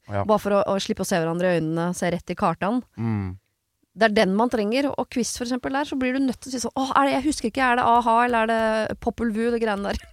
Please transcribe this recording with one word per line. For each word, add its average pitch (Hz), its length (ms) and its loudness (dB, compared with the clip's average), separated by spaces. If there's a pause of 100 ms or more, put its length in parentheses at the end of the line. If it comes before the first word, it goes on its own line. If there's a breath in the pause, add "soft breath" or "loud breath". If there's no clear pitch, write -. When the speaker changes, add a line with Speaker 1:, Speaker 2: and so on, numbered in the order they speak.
Speaker 1:
Ja. 202 240 -2
Speaker 2:
Bare 208 120 4
for 202 120 0
å, 196 160 4
å 196 120 0
slippe 202 200 -4
å 185 60 -6
se 185 100 0
hverandre 170 320 0
i 170 80 2
øynene, 165 300 -2 (100)
se 175 160 -2
rett - 160 -6
i 175 80 -8
kartene. 196 560 -2
Speaker 1:
Mm. 104 400 -2 (600)
Speaker 2:
Det 220 120 4
er 208 60 -2
den 196 240 4
man 240 120 2
trenger, 240 400 0
og - 240 -4
quiz 233 240 -2
for 247 80 -6
eksempel 262 280 -4
der, 294 120 -2
så 285 120 -6
blir 254 180 0
du 277 60 2
nødt 262 200 0
til 269 80 -14
å 254 40 -8
si 233 100 -4
sånn, 226 140 -6
«Åh, 262 100 0 (100)
er 277 80 6
det, 269 80 2
jeg 269 140 0
husker 247 220 0
ikke, 269 120 -2
er 247 160 4
det 247 80 4
a-ha, 233 280 4 (120)
eller 226 200 2
er 226 40 0
det 220 520 0
Popul 233 320 -2
Vuh, 233 200 0
det 226 80 0
greiene 202 300 -2
der?» - 80 -4 (120)